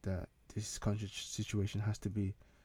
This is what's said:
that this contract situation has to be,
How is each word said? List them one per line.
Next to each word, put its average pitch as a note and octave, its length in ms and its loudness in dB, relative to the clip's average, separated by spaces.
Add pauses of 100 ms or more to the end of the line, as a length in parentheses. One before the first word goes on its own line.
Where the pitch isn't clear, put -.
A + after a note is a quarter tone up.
that F#2+ 260 0 (240)
this - 240 -4
contract G#2 380 2
situation G2+ 680 0
has G#2 160 2
to - 140 -2
be, G2 240 2 (300)